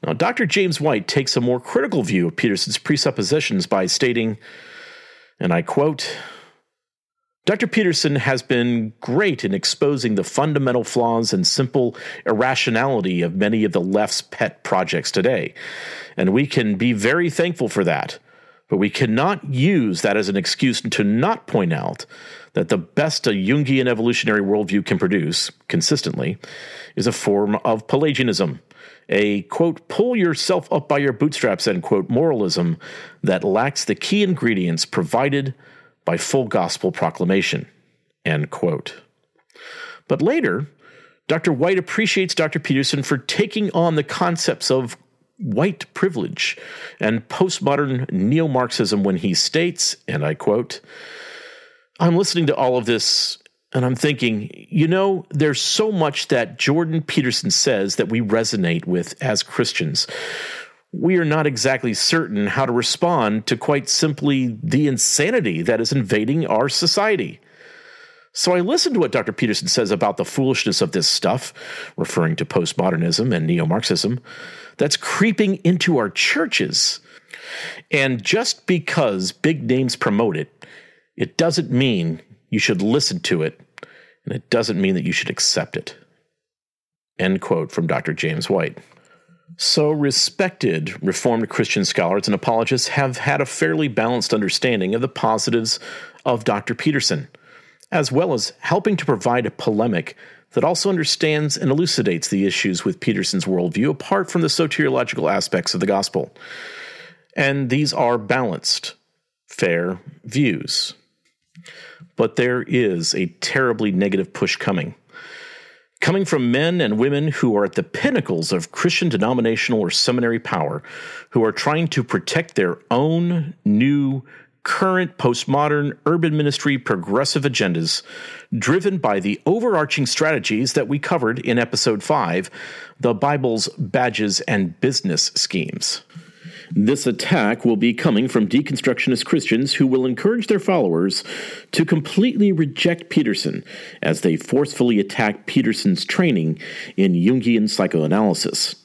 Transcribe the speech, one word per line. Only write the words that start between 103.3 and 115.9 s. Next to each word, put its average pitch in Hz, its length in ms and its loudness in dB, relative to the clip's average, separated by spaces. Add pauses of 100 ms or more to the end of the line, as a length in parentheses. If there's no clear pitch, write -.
worldview 92 440 0
apart 180 420 -2
from 175 100 0
the 160 60 2
soteriological 131 840 0
aspects 92 420 -2
of 90 60 -2
the 95 60 2
gospel. 98 480 -2 (1000)
And 139 340 0
these 139 240 0
are 120 240 0
balanced, 110 760 -2 (520)
fair 90 520 -2 (240)
views. - 720 -2 (1200)
But 113 200 -2
there 123 280 0
is 95 500 0
a 92 140 -2
terribly 113 640 0
negative 95 420 0
push - 220 -2
coming. 87 400 -4 (1040)